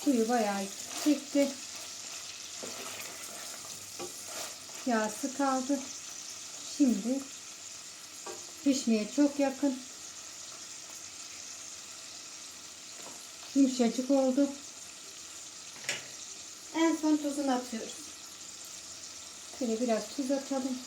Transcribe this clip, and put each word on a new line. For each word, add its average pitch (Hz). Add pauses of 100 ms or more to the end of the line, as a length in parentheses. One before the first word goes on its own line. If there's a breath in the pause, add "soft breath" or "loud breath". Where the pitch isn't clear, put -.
suyu 226
bayağı 208 (400)
çekti. 285 (3500)
Yağsı 226
kaldı. 262 (960)
Şimdi 240 (1400)
pişmeye 226
çok 285
yakın. 269 (3750)
Yumuşacık 254
oldu. 269 (2250)
En 320
son 311
tuzunu 285
atıyoruz. 226 (1600)
Şöyle 226
biraz 226
tuz 262
atalım. 269